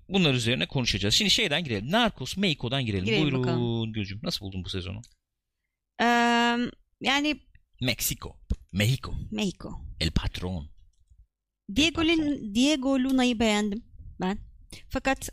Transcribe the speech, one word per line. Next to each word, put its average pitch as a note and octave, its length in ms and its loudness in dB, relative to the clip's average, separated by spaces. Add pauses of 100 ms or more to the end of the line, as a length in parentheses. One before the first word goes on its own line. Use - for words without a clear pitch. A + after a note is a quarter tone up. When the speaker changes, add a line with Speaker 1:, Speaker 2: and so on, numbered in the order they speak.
Speaker 1:
bunlar F3+ 240 4
üzerine B2+ 320 0
konuşacağız. A2 480 0
Şimdi G3+ 180 2
şeyden F3 320 0
girelim. A#2 280 -4
Narcos G#3+ 460 0
Mexico'dan C#3 480 0
girelim. G2+ 200 0
Speaker 2:
Girelim A3 180 2
Speaker 1:
Buyurun C3 200 2
Speaker 2:
bakalım. A#2 500 0
Speaker 1:
Gülcüm. G2+ 300 -4
Nasıl E3 220 -6
buldun F#2+ 200 -6
bu F#2 40 -10
sezonu? F#2+ 320 -8 (1000)
Speaker 2:
Eee, A#3+ 560 4 (440)
yani C#4+ 380 0 (420)
Speaker 1:
Mexico. - 540 -4 (380)
Mexico. G#2 400 0 (180)
Speaker 2:
Mexico. - 500 -6 (180)
Speaker 1:
El D#2+ 120 0
Patron. F2 580 -4 (1080)
Speaker 2:
Diego D#4+ 260 2
Speaker 1:
El D#4 60 4
Patron. D#4+ 200 4
Speaker 2:
Lin-, A3+ 280 -2
Diego C4+ 440 4
Luna'yı B3+ 400 2
beğendim G#3+ 440 2 (380)
ben. F#3+ 160 -2 (520)
Fakat - 440 -2